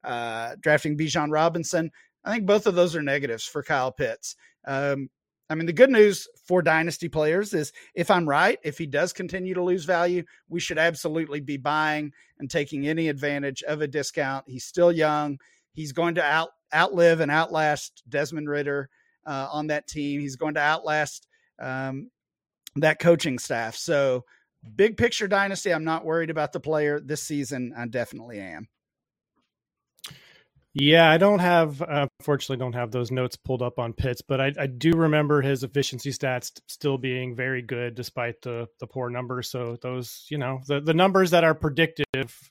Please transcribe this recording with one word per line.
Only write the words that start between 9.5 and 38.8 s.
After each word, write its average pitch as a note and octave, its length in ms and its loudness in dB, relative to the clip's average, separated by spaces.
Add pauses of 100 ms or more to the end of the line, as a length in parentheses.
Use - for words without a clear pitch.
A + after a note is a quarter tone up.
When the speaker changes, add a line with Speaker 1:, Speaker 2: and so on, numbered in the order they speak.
Speaker 1:
to F3+ 80 -2
lose F3+ 220 -2
value, F3 400 0 (240)
we E3 100 -6
should E3 200 -4
absolutely D#3+ 600 -2
be C#3 200 -8
buying D3+ 520 -2 (300)
and C3+ 100 -10
taking D3 380 -4
any D#3+ 180 0
advantage C#3+ 560 -4
of D3+ 180 -6
a D3+ 60 -2
discount. C#3+ 600 -4
He's B2 160 -14
still F3 260 4
young. D3+ 480 0 (320)
He's D3+ 220 -12
going E3+ 240 0
to E3 80 2
out-, D#3+ 260 2 (240)
outlive E3+ 460 6
and C#3+ 100 2
outlast D#3 800 0
Desmond D3 420 -4
Ridder, C#3+ 400 -4 (340)
uh, C3+ 280 -6
on D3+ 160 -4
that D3 180 -2
team. C#3+ 340 -4
He's C#3 140 -6
going D3+ 200 -4
to D3+ 60 -2
outlast, D3+ 680 0 (320)
um, C3+ 500 -8 (640)
that D#3 240 2
coaching D#3 400 4
staff. A#2 380 -6
So C3+ 480 0 (500)
big G#3 220 4
picture A#3 320 0
Dynasty, G3 440 0
I'm D#3 120 0
not D#3+ 200 -2
worried D#3+ 260 -2
about D3+ 220 -2
the - 80 -6
player D3+ 400 0
this C#3+ 220 -8
season. C3 560 -6
I A#2+ 80 -8
definitely A2+ 540 -8
am. F#2 280 -14 (2000)
Speaker 2:
Yeah, D#3 320 8
I D#3+ 60 8
don't G3+ 220 6
have, E3 420 2
uh, D3 260 0 (140)
unfortunately C3+ 380 -2
don't B2 160 -4
have A#2+ 160 -4
those B2 200 -4
notes B2+ 240 -2
pulled B2+ 280 -6
up B2 160 -4
on A#2 160 -6
Pitts, B2 260 -4
but C3+ 220 -2
I, C#3 180 0
I C#3 60 -4
do C3 260 0
remember D3+ 480 4
his C3+ 240 -2
efficiency C3+ 460 -4
stats B2+ 420 -6
t-, - 140 -20
still C#3 320 -4
being B2+ 360 -6
very B2+ 280 -4
good A#2+ 320 -6
despite A#2+ 480 -8
the, A#2 260 -8 (100)
the B2 80 -12